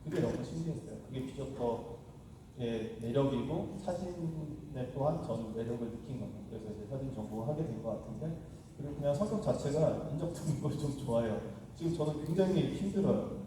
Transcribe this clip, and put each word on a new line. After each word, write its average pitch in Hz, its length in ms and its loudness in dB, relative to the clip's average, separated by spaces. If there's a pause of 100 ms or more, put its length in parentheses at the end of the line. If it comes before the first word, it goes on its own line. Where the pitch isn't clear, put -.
그게 - 180 2
너무 - 220 2
신기했어요. 156 520 -4 (120)
그게 131 180 -4
비셔터의 117 1800 -4
매력이고 135 800 2
사진에 160 1080 -2
또한 147 300 2
저는 113 320 -2
매력을 113 240 -2 (100)
느낀 - 300 -6
겁니다. 202 300 -6
그래서 208 160 -8 (100)
이제 208 120 -8
사진 135 280 -4
전공을 107 320 -2
하게 151 180 2
된 110 160 -4
것 110 240 -2
같은데, 147 320 -4 (400)
그리고 139 180 -4
그냥 143 180 2
성격 208 280 2
자체가 - 680 4
인적적인 - 500 0
걸 - 160 2
좀 139 280 0
좋아해요. 117 340 4 (360)
지금 165 200 2
저는 151 300 2
굉장히 175 500 6
힘들어요. - 560 4 (140)